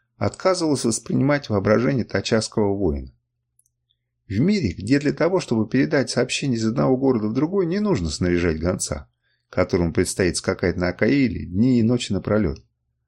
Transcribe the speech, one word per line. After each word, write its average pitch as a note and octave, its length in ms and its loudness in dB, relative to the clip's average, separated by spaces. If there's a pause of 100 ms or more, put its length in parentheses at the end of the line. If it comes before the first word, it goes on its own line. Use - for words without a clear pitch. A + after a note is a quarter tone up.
(180)
отказывалось D#3 680 0
воспринимать C3 640 0
воображение A2 560 2
тачасского G#2 720 0
воина. C#2+ 360 -2 (1200)
В G2 60 -2
мире, D#3+ 340 2
где B2 260 0
для C#3 140 -2
того, E3+ 260 0
чтобы A2 300 -2
передать C#3 400 0
сообщение B2+ 480 -2
из A2 80 -2
одного C3 320 2
города B2 300 2
в A2 60 -2
другой, E3 340 0
не F#3 120 -2
нужно D3 300 0
снаряжать F2 500 0
гонца, D#2+ 480 -4 (440)
которому F2 420 0
предстоит F2+ 440 0
скакать - 380 -2
на F2+ 120 -2
Акаиле G#2+ 580 0
дни A#2 340 2
и A2 40 2
ночи A#2+ 280 0
напролёт, F#2+ 460 0 (500)